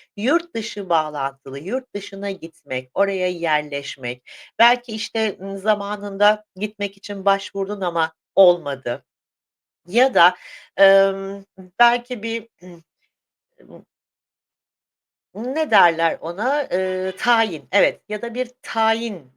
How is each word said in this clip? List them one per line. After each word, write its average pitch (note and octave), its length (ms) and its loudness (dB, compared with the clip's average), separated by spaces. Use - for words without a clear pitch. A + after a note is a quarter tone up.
yurt C#4+ 380 -2
dışı G#3 340 -8
bağlantılı, C#3+ 680 -2
yurt A#3 360 -6
dışına G3 360 -8
gitmek, C3+ 640 -10
oraya F#3+ 340 0
yerleşmek, D3 1040 -4
belki, A#3+ 320 2
işte, A3 500 -4
ımm, G3 160 -6
zamanında G3+ 880 0
gitmek G3+ 420 -6
için G3 280 -10
başvurdun G3 560 0
ama E3+ 320 0
olmadı D3 680 4
ya A#3 260 2
da, F3+ 220 6
emm, G3 640 4
belki A#3+ 440 0
bir, A3+ 260 -8
ımm, F3 200 -16
ne B3+ 360 -4
derler E3 500 4
ona, A#3 500 -4
eee, F#3 460 -2
tayin, A3 540 0
evet, F3+ 380 2
ya G#3 120 -6
da A3+ 120 -8
bir B3 180 -6
tayin A3 760 -4